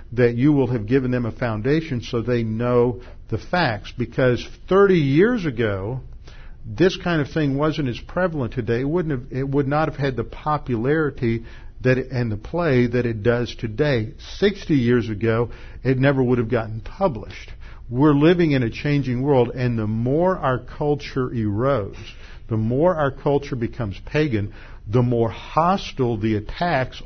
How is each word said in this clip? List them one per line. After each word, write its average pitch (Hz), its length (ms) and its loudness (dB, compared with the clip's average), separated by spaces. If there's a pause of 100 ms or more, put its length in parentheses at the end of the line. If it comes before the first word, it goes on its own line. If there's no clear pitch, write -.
(120)
that 120 240 4
you 143 180 4
will 135 140 4
have 117 180 -2
given 127 240 2
them 123 160 0
a 107 60 -2
foundation 123 720 -2
so 117 200 -4
they 120 220 0
know 120 580 2 (260)
the 113 120 -4
facts. 139 580 -2
Because 123 500 0 (220)
thirty 190 300 6
years 170 480 4
ago, 110 540 -2 (600)
this 160 320 2
kind 170 260 0
of 127 60 -2
thing 143 300 0
wasn't 147 320 0
as 113 100 -6
prevalent 160 540 -2
today. 117 280 -2
It 139 60 -2
wouldn't 156 320 -2
have, 117 160 -14
it 135 140 -2
would 139 180 2
not 151 220 2
have - 80 -10
had 135 180 -2
the 113 80 -2
popularity 127 1200 -2 (380)
that 127 160 4
it, - 140 -6
and 123 200 -2
the 104 60 -4
play 135 480 2
that 120 220 0
it 110 160 -4
does 120 320 0
today. 120 580 -2 (240)
Sixty 190 380 2
years 120 340 4
ago, 110 400 0 (340)
it 127 140 2
never 135 240 4
would 123 160 4
have 113 140 0
gotten 113 300 -2
published. - 680 -4 (380)
We're 139 240 6
living 160 380 6
in 131 100 4
a 113 80 0
changing 131 540 0
world, 131 260 4
and 123 300 -2
the 107 80 -2
more 135 500 0
our 127 220 0
culture 139 680 -2
erodes, 110 680 0 (500)
the 113 100 -2
more 131 360 2
our 147 180 0
culture 139 440 -2
becomes 113 500 -6
pagan, 117 480 0 (340)
the 127 140 2
more 117 280 2
hostile 156 880 0
the 107 180 0
attacks 131 720 -2